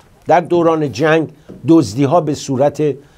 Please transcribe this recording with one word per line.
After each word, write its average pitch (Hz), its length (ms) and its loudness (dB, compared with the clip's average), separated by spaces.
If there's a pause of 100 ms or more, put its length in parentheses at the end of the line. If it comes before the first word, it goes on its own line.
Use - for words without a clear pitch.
(280)
در 156 120 4
دوران 160 520 0
جنگ 156 380 0 (380)
دزدی‌ها 143 540 2
به 151 120 -4
صورت 143 640 -2 (220)